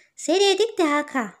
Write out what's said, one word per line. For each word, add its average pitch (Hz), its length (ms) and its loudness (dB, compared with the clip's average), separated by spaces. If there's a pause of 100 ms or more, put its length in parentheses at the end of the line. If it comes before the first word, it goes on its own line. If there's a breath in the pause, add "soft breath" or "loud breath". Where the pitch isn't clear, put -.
(160 soft breath)
Sai 330 220 0
dai 392 180 4
duk 440 200 -2
da 359 100 2
haka 285 540 -4